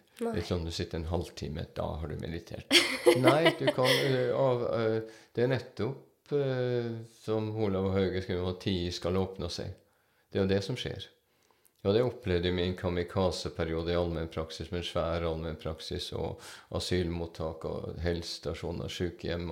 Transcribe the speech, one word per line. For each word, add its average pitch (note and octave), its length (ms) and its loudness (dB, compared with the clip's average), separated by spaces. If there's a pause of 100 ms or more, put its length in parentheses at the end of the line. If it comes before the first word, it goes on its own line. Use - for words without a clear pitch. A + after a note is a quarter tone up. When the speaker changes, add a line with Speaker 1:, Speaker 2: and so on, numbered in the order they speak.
(180)
Speaker 1:
Nei. A#3 140 -2
Speaker 2:
Det - 0 -
er F2 100 -2
ikke - 80 -4
sånn E2+ 160 0
du D#2+ 80 -6
sitter - 260 -4
en D#2+ 120 -4
halvtime, D#2+ 540 -4 (100)
da E2 120 -2 (120)
har E2 100 -6
du - 80 -6
meditert. - 600 0 (180)
Speaker 1:
<laughs> - 260 4
Speaker 2:
Nei, E4 360 6
du C3+ 160 0
kan, C3 160 4 (160)
eh, B2+ 280 2
av, B2+ 300 4 (100)
eh, A2 220 4 (380)
det A#2 100 4
er C3+ 80 4
nettopp, - 800 -4
eh, B2 540 2 (340)
som A2 300 0 (100)
Olav F#2+ 320 2
Hauge F#2 300 4
skriver F2+ 180 0
om, F#2 80 0
at F2+ 140 -4
tid F2 320 2
skal F2+ 240 2
åpne E2+ 320 -2
seg. - 180 -6 (580)
Det G2+ 120 0
er G2 40 4
jo F#2+ 60 4
det G2 160 4
som B2+ 120 -2
skjer. - 280 -6 (800)
Ja, G2 100 4
det A#2+ 80 6
opplevde F2+ 480 2
jeg F2+ 60 2
i - 20 0
min F2+ 180 2
kamikaze-periode F2 1200 0
i - 20 4
allmennpraksis, E2 800 -2
med F2 80 -2
en E2+ 60 -6
svær E2+ 360 0
allmennpraksis D#2+ 840 -4 (100)
og - 240 -6 (300)
asylmottak E2+ 960 -2
og D#2+ 320 -6
helsestasjoner, E2+ 880 -4
sykehjem F2 600 -4